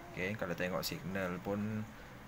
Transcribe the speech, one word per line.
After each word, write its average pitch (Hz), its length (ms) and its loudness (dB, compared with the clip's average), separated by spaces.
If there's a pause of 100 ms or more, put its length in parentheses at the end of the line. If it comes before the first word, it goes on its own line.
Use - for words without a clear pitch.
(160)
Okey, 95 240 2
kalau 87 160 2
tengok 90 260 2
signal 90 640 0
pun 104 400 2 (440)